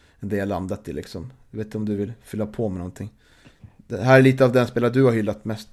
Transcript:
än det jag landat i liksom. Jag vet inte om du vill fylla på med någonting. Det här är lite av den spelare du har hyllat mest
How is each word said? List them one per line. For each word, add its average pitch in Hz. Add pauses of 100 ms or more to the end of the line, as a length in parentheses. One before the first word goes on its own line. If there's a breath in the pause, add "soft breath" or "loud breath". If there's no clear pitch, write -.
(200 soft breath)
än 101
det 104
jag 98
landat 95
i -
liksom. 85 (180)
Jag 107
vet 107
inte 110
om 107
du 104
vill 101
fylla 107
på 107
med 92
någonting. 92 (760 soft breath)
Det 104
här 131
är -
lite 131
av 120
den 123
spelare 120
du 131
har 127
hyllat 104
mest 107